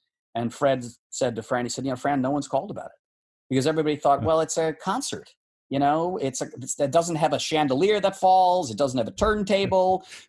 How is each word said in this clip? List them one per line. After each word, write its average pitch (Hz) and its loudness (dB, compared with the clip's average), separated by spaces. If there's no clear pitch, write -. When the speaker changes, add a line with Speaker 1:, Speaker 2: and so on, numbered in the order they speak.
Speaker 1:
And 117 -4
Fred 131 0
said 123 -2
to 113 -6
Fran, 123 -2
he 117 -6
said, 127 -6
"You 135 -2
know, 123 -2
Fran, 139 -2
no 131 0
one's 143 -4
called 147 -2
about - -10
it." - -20
Because 127 2
everybody 156 0
thought, 143 2
Speaker 2:
Yeah. - 0
Speaker 1:
"Well, 160 4
it's 160 -2
a 160 0
concert. - -6
You 135 -2
know, 160 2
it's 135 -4
a, 139 -8
it's, - -10
it 120 0
doesn't 170 2
have 151 2
a 135 -2
chandelier 156 2
that 190 0
falls. 185 4
It 214 -6
doesn't 131 0
have 110 0
a - -10
turntable. 190 2